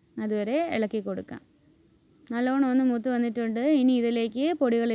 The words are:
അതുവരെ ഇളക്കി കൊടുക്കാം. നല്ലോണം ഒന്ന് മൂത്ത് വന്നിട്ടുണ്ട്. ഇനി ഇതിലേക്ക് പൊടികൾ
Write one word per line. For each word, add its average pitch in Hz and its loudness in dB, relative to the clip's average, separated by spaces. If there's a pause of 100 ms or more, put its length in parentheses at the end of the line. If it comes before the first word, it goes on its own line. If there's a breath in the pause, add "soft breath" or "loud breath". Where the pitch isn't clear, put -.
(220)
അതുവരെ 214 -2 (180)
ഇളക്കി 220 -2
കൊടുക്കാം. 190 -8 (920)
നല്ലോണം 262 0
ഒന്ന് 262 2
മൂത്ത് 240 -2
വന്നിട്ടുണ്ട്. 233 -2 (200)
ഇനി 254 4 (100)
ഇതിലേക്ക് 233 0 (140)
പൊടികൾ 233 2